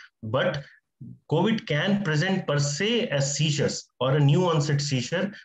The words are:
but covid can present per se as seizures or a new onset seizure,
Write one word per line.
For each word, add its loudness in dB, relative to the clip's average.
but -2
covid 2
can 0
present 0
per 0
se 0
as -2
seizures -2
or 0
a 4
new 4
onset 2
seizure, -2